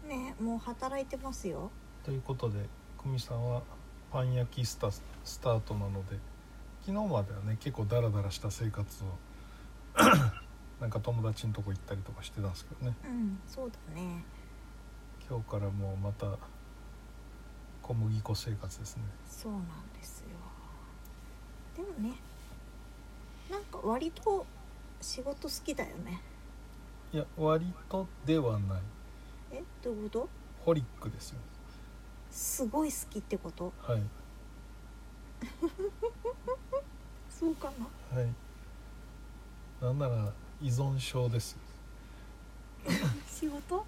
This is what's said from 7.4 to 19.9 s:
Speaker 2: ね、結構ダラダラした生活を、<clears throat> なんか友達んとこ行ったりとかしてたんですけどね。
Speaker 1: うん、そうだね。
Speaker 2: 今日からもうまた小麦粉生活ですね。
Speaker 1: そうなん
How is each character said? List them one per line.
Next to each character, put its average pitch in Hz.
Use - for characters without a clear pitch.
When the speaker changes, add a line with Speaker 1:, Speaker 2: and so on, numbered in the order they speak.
Speaker 2:
ね、 110
結 135
構 113
ダ 110
ラ 117
ダ 101
ラ 98
し -
た 107
生 110
活 101
を、 98
<clears throat> -
な 120
ん -
か 107
友 117
達 110
ん 107
と 101
こ 98
行 92
っ -
た 101
り 98
と -
か -
し -
て -
た 98
ん 92
で 90
す -
け -
ど 127
ね。 120
Speaker 1:
う -
ん、 214
そ 262
う 240
だ -
ね。 170
Speaker 2:
今 127
日 -
か 104
ら 101
も 98
う -
ま 101
た 101
小 -
麦 110
粉 110
生 -
活 101
で 110
す -
ね。 113
Speaker 1:
そ -
う -
な 202
ん 185